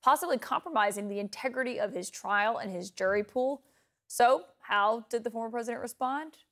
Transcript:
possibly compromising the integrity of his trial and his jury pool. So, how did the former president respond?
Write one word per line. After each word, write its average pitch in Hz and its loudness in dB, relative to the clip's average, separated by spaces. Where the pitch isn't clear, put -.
possibly 302 4
compromising 208 0
the 202 -4
integrity 247 -4
of 208 -2
his 175 -6
trial 208 0
and 214 -6
his 185 -8
jury 196 0
pool. 254 -2
So, 247 4
how 208 2
did 233 -4
the 240 -4
former 226 -6
president 233 -4
respond? 269 -6